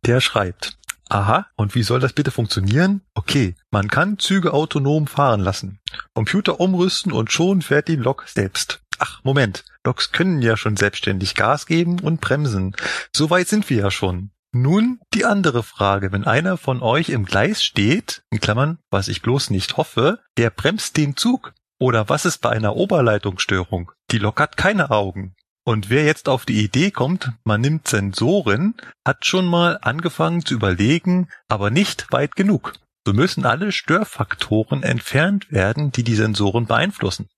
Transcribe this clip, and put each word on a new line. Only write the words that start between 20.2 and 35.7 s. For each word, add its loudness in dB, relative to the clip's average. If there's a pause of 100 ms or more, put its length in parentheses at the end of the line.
wer 4
bremst -4
den 0
Zug? -2 (240)
Oder 2
was 0
ist -2
bei 0
einer 0
Oberleitungsstörung? 0 (200)
Die 0
Lok -2
hat 0
keine 0
Augen. -2 (300)
Und -2
wer 2
jetzt 0
auf 0
die 0
Idee 2
kommt, -2 (100)
man 2
nimmt -2
Sensoren, 0 (300)
hat -2
schon 0
mal 2
angefangen -2
zu -2
überlegen, 2 (220)
aber 0
nicht 0
weit -2
genug. 0 (300)
So 0
müssen 0
alle 0
Störfaktoren -2
entfernt 0
werden, 0